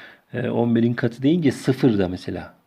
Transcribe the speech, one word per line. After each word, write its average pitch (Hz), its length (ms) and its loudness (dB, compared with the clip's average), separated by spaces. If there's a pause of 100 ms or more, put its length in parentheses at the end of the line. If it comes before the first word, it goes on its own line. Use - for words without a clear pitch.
(320)
Ee, 113 160 -4
on 117 260 0
birin 117 200 2
katı 120 280 -4
deyince 147 300 2
sıfır 131 460 2
da 92 100 0
mesela. 90 460 -10 (120)